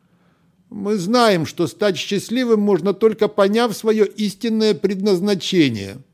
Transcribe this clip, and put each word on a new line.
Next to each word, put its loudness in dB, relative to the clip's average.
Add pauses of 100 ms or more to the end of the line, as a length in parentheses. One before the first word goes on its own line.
(720)
"Мы -4
знаем, 2
что -4
стать -2
счастливым -2
можно, 0
только 0
поняв 0
свое 2
истинное -2
предназначение. 0 (160)